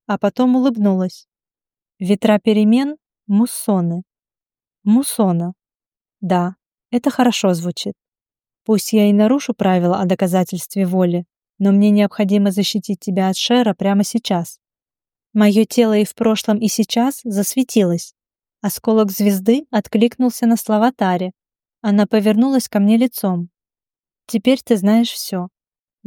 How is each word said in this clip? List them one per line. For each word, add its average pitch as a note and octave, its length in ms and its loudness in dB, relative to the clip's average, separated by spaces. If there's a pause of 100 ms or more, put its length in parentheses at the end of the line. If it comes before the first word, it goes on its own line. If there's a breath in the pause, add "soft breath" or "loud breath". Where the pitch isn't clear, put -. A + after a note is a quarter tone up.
а G3+ 120 -4
потом B3 380 0
улыбнулась. G3+ 720 -2 (720)
"Ветра G3+ 400 0
перемен — A3+ 580 0 (300)
муссоны". F#3+ 760 -2 (800)
"Муссона. F#3+ 720 0 (680)
Да, F3+ 340 -2 (360)
это A#3+ 180 -2
хорошо A#3 440 0
звучит. F3 400 -8 (720)
Пусть A3 280 -2
я G#3 160 4
и G#3 40 4
нарушу A3+ 400 0
правила F#3 460 0
о G3 60 -2
доказательстве F#3 800 -2
воли, F3 400 0 (340)
но G3 120 2
мне G3+ 180 4
необходимо G3+ 640 2
защитить G3 480 -4
тебя F#3+ 300 -2
от F#3 80 -2
Шера A#3+ 360 0
прямо G3 300 0
сейчас". F#3 560 -4 (720)
Мое G#3 320 4
тело A3 320 2
и G#3 80 2
в - 100 -12
прошлом, A3 420 -2
и A3+ 100 -2
сейчас A#3 560 -2
засветилось. G3+ 920 -2 (460)
Осколок G#3+ 500 -2
звезды G#3 580 0
откликнулся A#3 800 -2
на A3+ 100 2
слова A3 340 0
Тари. F#3 420 -2 (480)
Она G#3 260 2
повернулась A3+ 600 0
ко - 120 -2
мне G#3 180 4
лицом. F#3+ 520 -2 (760)
Теперь B3 380 0
ты A3+ 140 0
знаешь A3 340 2
все. F#3 380 -8 (580)